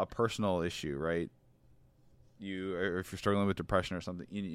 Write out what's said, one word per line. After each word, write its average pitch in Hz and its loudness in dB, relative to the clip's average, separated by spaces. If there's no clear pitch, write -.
a 92 2
personal 104 0
issue, 80 -2
right? 85 0
You, 95 -4
or 92 2
if - -6
you're 95 -8
struggling 101 4
with 95 2
depression 92 2
or 85 -2
something, 90 -8
and, 98 -4